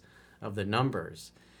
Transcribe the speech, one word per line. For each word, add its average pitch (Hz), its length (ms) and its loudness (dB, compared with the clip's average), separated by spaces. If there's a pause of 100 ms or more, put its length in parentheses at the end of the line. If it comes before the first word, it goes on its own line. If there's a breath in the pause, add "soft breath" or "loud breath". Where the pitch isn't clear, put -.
(400 soft breath)
of 107 140 -6
the 101 100 0
numbers. 101 680 0 (300 soft breath)